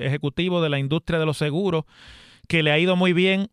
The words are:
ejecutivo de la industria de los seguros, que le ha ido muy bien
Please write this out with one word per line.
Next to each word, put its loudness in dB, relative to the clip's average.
ejecutivo -2
de 0
la -2
industria -2
de 0
los -2
seguros, -2
que 0
le 2
ha 4
ido 2
muy 4
bien 2